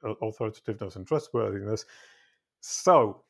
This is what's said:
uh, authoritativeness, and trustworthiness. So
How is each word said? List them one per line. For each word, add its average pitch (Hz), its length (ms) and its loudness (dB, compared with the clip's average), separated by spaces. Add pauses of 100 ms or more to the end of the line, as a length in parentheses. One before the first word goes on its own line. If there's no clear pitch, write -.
uh, 107 180 -4
authoritativeness, 107 760 -6
and 95 100 -12
trustworthiness. 107 760 -2 (760)
So 131 680 4